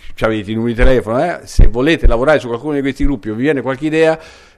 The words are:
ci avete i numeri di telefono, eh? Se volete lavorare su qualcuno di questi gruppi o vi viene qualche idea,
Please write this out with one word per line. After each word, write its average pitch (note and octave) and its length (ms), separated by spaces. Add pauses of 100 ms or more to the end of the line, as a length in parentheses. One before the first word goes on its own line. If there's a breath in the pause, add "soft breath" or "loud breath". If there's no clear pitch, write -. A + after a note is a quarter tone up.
(140 loud breath)
ci - 100
avete A2 260
i A2 40
numeri A2+ 200
di A#2+ 80
telefono, B2 400
eh? E3+ 240
Se - 220
volete C3 400
lavorare C3 320
su B2 80
qualcuno C3+ 260
di C#3 60
questi C3+ 240
gruppi B2 260
o G#2+ 60
vi A#2 60
viene C#3 200
qualche C3 240
idea, D#3+ 340 (380 loud breath)